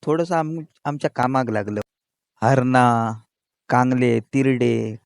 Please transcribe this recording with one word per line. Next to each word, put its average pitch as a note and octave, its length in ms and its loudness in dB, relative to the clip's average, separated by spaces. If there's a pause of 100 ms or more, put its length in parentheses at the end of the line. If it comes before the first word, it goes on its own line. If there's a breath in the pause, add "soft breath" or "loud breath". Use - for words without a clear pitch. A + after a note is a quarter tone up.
थोडंसं E3 320 -2
आम-, D#3+ 300 -4 (200)
आमच्या D3 260 -4
कामाक B2+ 400 -2
लागलं. G#2+ 300 -4 (640)
हरणा, B2 680 2 (560)
कांगले, B2 520 2
तिरडे, A#2+ 840 -2